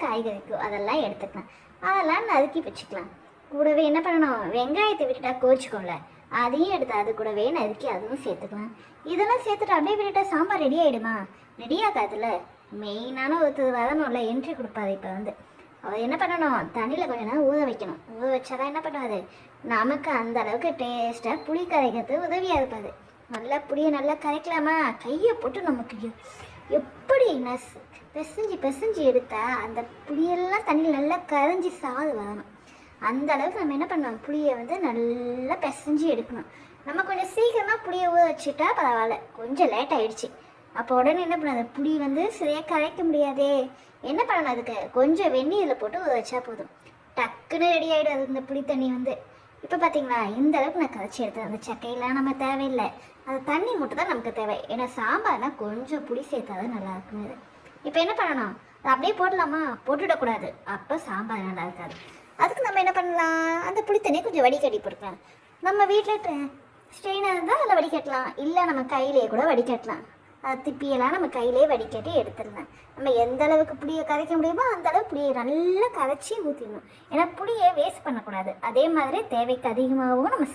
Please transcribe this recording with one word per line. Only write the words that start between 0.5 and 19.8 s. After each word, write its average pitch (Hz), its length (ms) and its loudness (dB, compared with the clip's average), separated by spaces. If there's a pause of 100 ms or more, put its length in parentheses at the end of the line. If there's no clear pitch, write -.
அதெல்லாம் 208 400 0
எடுத்துக்கலாம். 196 420 -8 (400)
அதெல்லாம் 381 440 2
நறுக்கி 285 360 2
வச்சுக்கலாம். - 420 -12 (440)
கூடவே 302 380 4
என்ன 320 160 2
பண்ணணும்? 302 360 2 (140)
வெங்காயத்தை 302 500 0
விட்டுட்டா 254 240 -2 (140)
கோச்சுக்கோல, 214 500 2 (460)
அதையும் 302 340 2
எடுத்து 240 240 -2
அது 214 220 0
கூடவே 214 240 0 (140)
நறுக்கி 214 360 -4
அதுவும் 226 300 -6
சேர்த்துக்கலாம். 208 480 -8 (400)
இதெல்லாம் 440 340 2
சேர்த்துட்டு 415 300 2
அப்படியே 392 240 2
விட்டுட்டா 392 320 2
சாம்பார் 339 320 2
ரெடி 285 180 2
ஆயிடுமா? 226 320 2 (480)
ரெடி 285 240 -2
ஆகாதுல்ல. 208 420 -2 (540)
மெயினான 262 480 -4 (100)
ஒருத்தர் 277 380 2
வரணும்ல, 254 420 0 (120)
என்ட்ரி 269 260 -4
கொடுப்பாரு. 208 380 -4
இப்ப 190 180 -10
வந்து 208 180 -6 (520)
அவர் 220 180 -4
என்ன 262 160 0
பண்ணணும்? 320 560 0
தண்ணியில 269 320 -2
கொஞ்ச 233 220 -4
நேரம் 285 180 2
ஊற 294 220 4
வைக்கணும். 190 280 -8 (200)
ஊற 247 160 -2
வச்சாதான் 254 360 -4
என்ன 311 140 -6
பண்ணுவாரு? 262 340 -4 (540)
நமக்கு 269 380 0 (100)